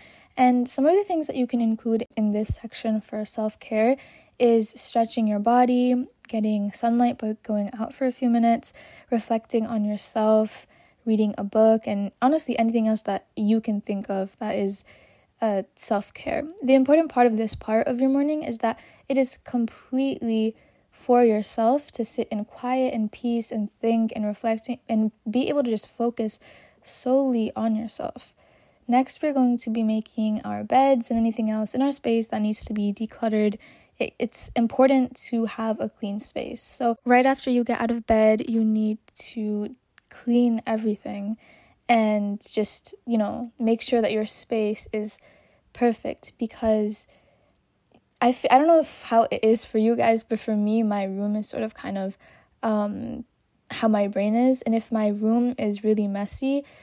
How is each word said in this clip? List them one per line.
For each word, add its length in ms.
And 320
some 160
of 100
the 80
things 240
that 80
you 120
can 140
include 440
in 160
this 300
section 400
for 240
self-care 720
is 300
stretching 580
your 120
body, 680
getting 440
sunlight 460
by 260
going 300
out 200
for 120
a 60
few 180
minutes, 420
reflecting 540
on 180
yourself, 840
reading 320
a 60
book, 440
and 240
honestly 380
anything 280
else 140
that 240
you 240
can 220
think 280
of 300
that 160
is, 300
uh, 220
self-care. 680
The 140
important 340
part 180
of 100
this 180
part 320
of 120
your 100
morning 340
is 160
that 200
it 100
is 200
completely 1200
for 320
yourself 680
to 120
sit 260
in 140
quiet 500
and 180
peace 400
and 180
think 360
and 100
reflect 440
and 220
be 180
able 160
to 60
just 180
focus 520
solely 720
on 200
yourself. 580
Next, 340
we're 120
going 260
to 100
be 140
making 600
our 200
beds 460
and 100
anything 300
else 260
in 60
our 100
space 380
that 120
needs 240
to 80
be 180
decluttered. 640
It, 180
it's 380
important 600
to 160
have 340
a 100
clean 300
space. 420
So 340
right 200
after 260
you 120
get 160
out 120
of 160
bed, 420
you 140
need 340
to 600
clean 560
everything 680
and 600
just, 460
you 120
know, 420
make 220
sure 200
that 120
your 120
space 680
is 260
perfect, 640
because 680
I 80
f-, 200
I 80
don't 100
know 120
if, 240
how 260
it 140
is 200
for 140
you 180
guys, 280
but 160
for 160
me, 280
my 200
room 320
is 120
sort 160
of 100
kind 240
of, 200
um, 640
how 180
my 200
brain 260
is. 300
And 100
if 180
my 160
room 500
is 260
really 240
messy, 560